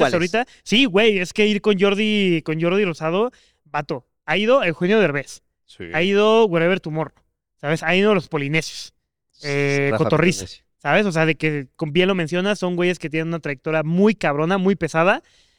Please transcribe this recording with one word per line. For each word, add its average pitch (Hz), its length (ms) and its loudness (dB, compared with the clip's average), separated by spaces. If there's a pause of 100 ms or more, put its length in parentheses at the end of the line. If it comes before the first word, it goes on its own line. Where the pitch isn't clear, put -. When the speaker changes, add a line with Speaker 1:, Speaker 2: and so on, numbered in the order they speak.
Speaker 1:
cuál 127 100 2
Speaker 2:
hasta 170 120 0
Speaker 1:
es? 180 100 -4
Speaker 2:
ahorita. 240 160 -2 (120)
Sí, 254 220 2
güey, 208 340 2
es 180 140 -6
que 208 140 2
ir 208 140 0
con 208 160 2
Jordi, 196 680 2
con 160 160 -4
Jordi 190 240 0
Rosado, 175 460 -2 (340)
vato. 147 420 -8 (180)
Ha 160 120 -2
ido 233 260 2
Eugenio 180 380 0
Derbez. 143 400 -4 (240)
Speaker 1:
Sí. - 280 -16
Speaker 2:
Ha 160 80 0
ido 214 440 4
Wherever 170 340 0
Tomorrow. 156 340 -6 (460)
¿Sabes? 151 240 -4
Ha 160 120 0
ido 202 180 2
Los 175 160 -2
Polinesios. 156 640 -4 (500)
Eh, 143 480 0
Speaker 1:
Rafa 156 140 0
Speaker 2:
Cotorrisa. 160 400 2
Speaker 1:
Polinesios. - 200 -20 (220)
Speaker 2:
¿sabes? 190 180 2
O 190 60 -2
sea, 160 140 0
de 156 100 0
que, 147 400 -4
como 151 160 -6
bien 180 160 2
lo 196 80 0
mencionas, 180 440 -2
son 180 180 -4
güeyes 175 200 0
que 160 120 -10
tienen 160 180 -4
una 165 120 -6
trayectoria 156 440 -4
muy 185 320 2
cabrona, 160 420 -2
muy 190 180 2
pesada. 170 460 0 (380)